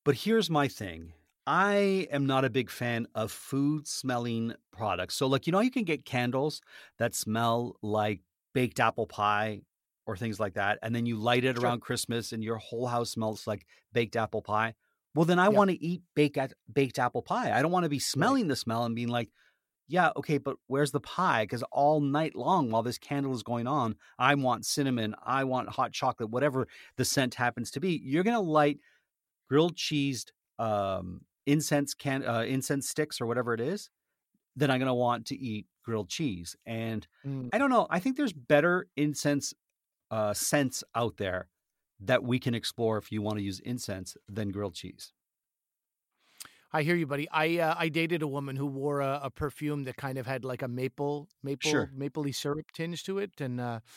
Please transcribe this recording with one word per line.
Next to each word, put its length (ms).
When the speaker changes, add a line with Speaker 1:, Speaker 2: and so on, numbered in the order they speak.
Speaker 1:
but 100
here's 340
my 200
thing. 440
I 600
am 160
not 180
a 60
big 200
fan 440
of 160
food 560
smelling 680
products. 420
So, 140
like, 180
you 60
know, 80
you 100
can 140
get 200
candles 560
that 160
smell 680
like 400
baked 280
apple 260
pie 560
or 100
things 240
like 140
that, 280
and 120
then 100
you 120
light 280
it 120
Speaker 2:
Sure. 80
Speaker 1:
around 160
Christmas 520
and 100
your 160
whole 280
house 240
smells 360
like 200
baked 240
apple 260
pie. 320
Well, 100
then 140
I 60
Speaker 2:
Yeah. 60
Speaker 1:
wanna 280
eat 240
baked 220
a-, 140
baked 260
apple 240
pie. 340
I 60
don't 100
wanna 160
be 80
Speaker 2:
Right. 60
Speaker 1:
smelling 460
the 80
smell 280
and 100
being 140
like, 220
"Yeah, 280
okay, 220
but 200
where's 240
the 80
pie?" 460
'Cause 160
all 280
night 360
long 340
while 140
this 140
candle 360
is 80
going 240
on, 300
I 180
want 300
cinnamon, 560
I 220
want 260
hot 220
chocolate, 380
whatever 380
the 80
scent 300
happens 380
to 80
be. 160
You're 280
gonna 160
light 380
grilled 280
cheesed, 540
um, 640
incense 480
can-, 300
uh, 180
incense 460
sticks 320
or 60
whatever 280
it 60
is, 300
then 160
I'm 80
gonna 160
want 320
to 100
eat 300
grilled 280
cheese. 440
And 420
Speaker 2:
Mm. 280
Speaker 1:
I 60
don't 120
know. 200
I 100
think 160
there's 160
better 640
incense, 560
uh, 240
scents 500
out 220
there 320
that 220
we 160
can 160
explore 440
if 140
you 100
wanna 180
use 200
incense 560
than 220
grilled 240
cheese. 380
Speaker 2:
I 100
hear 140
you, 100
buddy. 240
I, 280
uh, 200
I 100
dated 340
a 60
woman 280
who 100
wore 340
a, 240
a 60
perfume 540
that 120
kind 220
of 80
had, 180
like, 180
a 60
maple, 600
maple, 280
Speaker 1:
Sure. 260
Speaker 2:
mapley 380
syrup 380
tinge 320
to 140
it. 220
And, 200
uh, 200